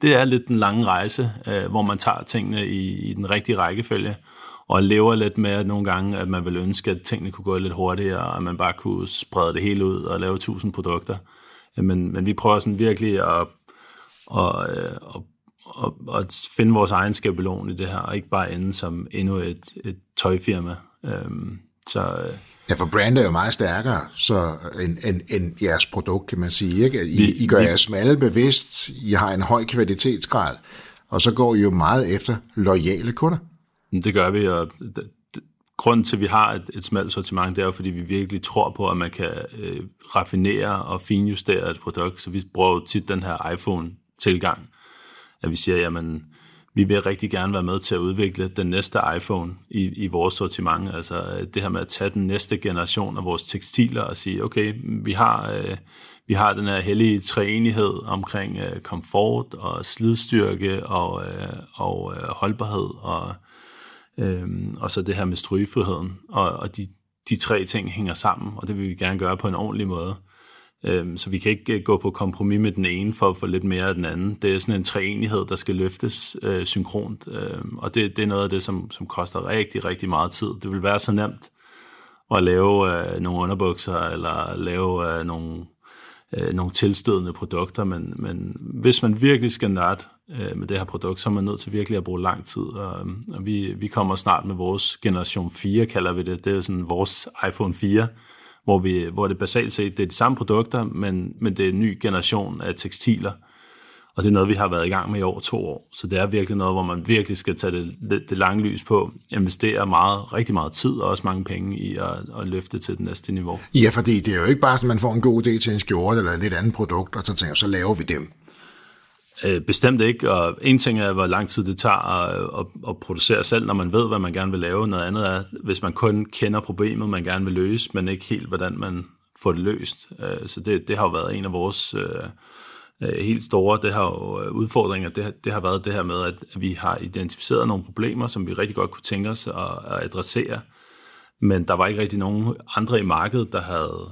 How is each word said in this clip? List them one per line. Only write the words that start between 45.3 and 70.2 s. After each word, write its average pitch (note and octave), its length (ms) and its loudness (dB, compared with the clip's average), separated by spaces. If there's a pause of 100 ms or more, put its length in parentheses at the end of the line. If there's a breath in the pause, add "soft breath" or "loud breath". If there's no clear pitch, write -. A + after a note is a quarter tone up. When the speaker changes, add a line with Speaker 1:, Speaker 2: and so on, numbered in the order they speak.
Speaker 1:
at D#2+ 60 -2
vi D#2+ 60 -2
siger, F2+ 220 2
jamen, E2 460 -2 (520 soft breath)
vi G2+ 80 6
vil G2+ 180 4
rigtig G2 300 -2
gerne G2 220 0
være F#2 100 0
med F#2 160 -2
til - 160 0
at F2+ 40 0
udvikle F#2+ 480 0
den F#2 200 -4
næste F#2 320 0 (160)
iPhone F2+ 380 -4 (160)
i, G#2+ 140 -2
i F#2+ 240 -4
vores F2 260 2
sortiment. F2+ 640 -2
Altså, E2+ 200 -8
øh, F#2 380 -6
det G2+ 80 -2
her F#2+ 80 -4
med F2+ 120 -2
at F2 60 -6
tage G2 220 -2
den G2 180 0
næste G2+ 300 -2
generation G2 600 -2
af F#2 80 -6
vores F2 220 -2
tekstiler A#2 540 2
og - 160 -6
sige, F#2+ 260 -4
okay, G#2+ 320 0 (280)
vi G#2 80 -4
har, G#2+ 400 2
øh, G2 260 -4 (500 loud breath)
vi G#2 60 2
har G2+ 200 4
den G2+ 140 -2
her G2 120 0
hellige G#2 400 4
treenighed G#2 840 2
omkring, G2 520 -4
øh, F#2 220 -6
komfort A2 760 0
og E2+ 320 -6
slidstyrke G2+ 1000 2
og, F2+ 400 -2
øh, - 220 -8 (260)
og, G1+ 440 -6
øh, E2+ 100 -10
holdbarhed G#2 640 -4 (120)
og, F2 320 -6 (840 loud breath)
øhm, F#2 600 -4
og F2+ 120 -4
så G2 100 -2
det F#2 140 -2
her F#2+ 100 -2
med F2+ 120 0
strygefriheden. F#2+ 760 -2 (160)
Og, G2 200 2
og - 280 -8
de, G2 100 -8 (420)
de A2+ 60 2
tre G2 300 0
ting F#2+ 260 -4
hænger F#2 220 -4
sammen, G2+ 420 -2
og - 120 -10
det G#2 100 -4
vil G2 120 -4
vi F2 60 -6
gerne F#2 240 -2
gøre F#2 180 0
på G#2+ 100 -4
en F#2 80 -2
ordentlig G#2 320 -2
måde. F2+ 280 -4 (720 soft breath)